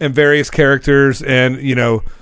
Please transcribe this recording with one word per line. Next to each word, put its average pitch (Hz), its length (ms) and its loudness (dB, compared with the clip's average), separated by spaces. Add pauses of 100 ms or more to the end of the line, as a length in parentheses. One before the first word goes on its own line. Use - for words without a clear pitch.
And 143 140 -4
various 147 360 2
characters. 139 720 2
And, 127 400 -2
you 135 120 -2
know, 117 280 -2 (200)